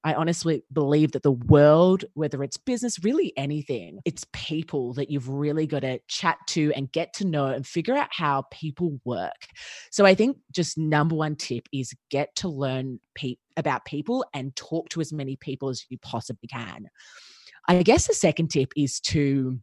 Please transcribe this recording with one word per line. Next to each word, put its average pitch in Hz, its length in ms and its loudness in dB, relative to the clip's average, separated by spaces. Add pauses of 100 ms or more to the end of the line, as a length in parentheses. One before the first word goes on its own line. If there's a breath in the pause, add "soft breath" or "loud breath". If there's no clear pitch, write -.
I 156 100 4
honestly 165 480 0 (100)
believe 147 400 4
that 131 100 -4
the 143 100 4
world, 151 800 8
whether 143 280 -4
it's - 140 -8
business, 240 480 -4
really 269 320 0
anything, 135 720 -6
it's - 260 -6
people 151 640 -6
that 143 160 -6
you've 135 180 -4
really 147 380 -2
gotta 131 420 -4
chat - 300 0 (100)
to 151 260 0
and 135 180 -6
get 160 220 -4
to 202 120 -4
know 151 220 0
and 131 180 -4
figure 196 280 -2
out 285 160 -2
how 143 400 -2
people 156 540 -6
work. 92 440 -6 (420 loud breath)
So 202 160 6
I 190 80 10
think 233 240 2 (120)
just 170 280 -2
number 156 360 2
one 156 220 -2
tip - 360 -8
is 131 200 -6 (180)
get 139 260 -2
to 190 120 -4
learn 131 520 -4 (140)
pe-, 123 220 -8 (220)
about 143 260 -2
people 226 480 -4
and 135 240 -10
talk - 340 -8
to 170 120 -6
as 151 100 -6
many 135 240 -8
people 139 320 -8
as 123 220 -6
you 127 80 -12
possibly - 500 -10
can. 113 400 -12 (800 loud breath)
I 180 160 4
guess - 240 6
the 466 60 0
second 165 360 2
tip 135 280 0
is 143 240 -2
to 135 600 0